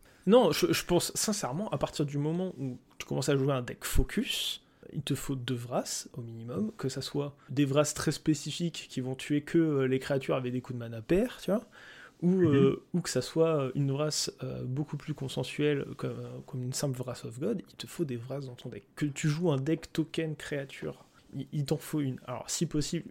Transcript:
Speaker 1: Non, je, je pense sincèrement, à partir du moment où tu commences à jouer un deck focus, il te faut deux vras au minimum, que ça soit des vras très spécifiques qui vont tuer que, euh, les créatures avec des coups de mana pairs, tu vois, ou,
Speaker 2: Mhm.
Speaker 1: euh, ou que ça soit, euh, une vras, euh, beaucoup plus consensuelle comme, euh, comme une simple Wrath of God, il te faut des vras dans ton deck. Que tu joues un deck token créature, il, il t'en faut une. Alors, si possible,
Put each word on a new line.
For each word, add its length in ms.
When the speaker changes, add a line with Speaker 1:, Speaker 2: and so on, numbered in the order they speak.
Speaker 1:
Non, 280
je, 180
je 140
pense 300
sincèrement, 540
à 80
partir 280
du 120
moment 400
où 220
tu 80
commences 240
à 60
jouer 180
un 80
deck 220
focus, 760
il 60
te 140
faut 200
deux 200
vras 580
au 80
minimum, 560
que 100
ça 140
soit 340
des 160
vras 300
très 160
spécifiques 800
qui 100
vont 140
tuer 260
que, 160
euh, 300
les 100
créatures 380
avec 160
des 100
coups 140
de 40
mana 220
pairs, 400
tu 80
vois, 140
ou, 60
Speaker 2:
Mhm. 180
Speaker 1:
euh, 380
ou 80
que 80
ça 140
soit, 360
euh, 140
une 180
vras, 380
euh, 220
beaucoup 320
plus 180
consensuelle 680
comme, 140
euh, 340
comme 160
une 120
simple 280
Wrath 240
of 140
God, 280
il 80
te 120
faut 180
des 120
vras 240
dans 120
ton 160
deck. 140
Que 100
tu 240
joues 220
un 60
deck 340
token 440
créature, 720
il, 180
il 140
t'en 120
faut 240
une. 260
Alors, 200
si 200
possible, 440